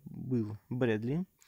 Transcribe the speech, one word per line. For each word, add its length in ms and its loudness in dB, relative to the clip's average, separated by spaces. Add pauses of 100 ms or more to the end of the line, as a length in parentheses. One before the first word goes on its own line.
был? 520 -2 (140)
Брэдли. 540 2 (240)